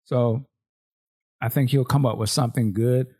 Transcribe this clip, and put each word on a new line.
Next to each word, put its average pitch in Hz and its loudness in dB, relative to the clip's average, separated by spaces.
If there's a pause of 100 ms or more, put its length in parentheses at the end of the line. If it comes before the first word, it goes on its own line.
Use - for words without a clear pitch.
so 120 0 (960)
I 117 -2
think 131 0
he'll 135 2
come 139 2
up 113 0
with 110 -2
something 120 -2
good. 123 0 (120)